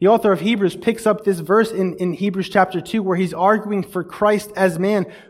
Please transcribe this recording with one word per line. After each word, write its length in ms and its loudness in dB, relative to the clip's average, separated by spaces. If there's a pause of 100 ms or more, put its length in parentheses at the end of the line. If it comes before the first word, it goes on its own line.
The 80 4
author 240 4
of 80 0
Hebrews 360 0
picks 300 -2
up 180 0
this 140 0
verse 320 2
in, 260 -4
in 180 -4
Hebrews 340 -4
chapter 320 2
two, 220 -4
where 140 0
he's 160 0
arguing 500 0
for 200 -6
Christ 540 -2
as 220 2
man, 280 0 (240)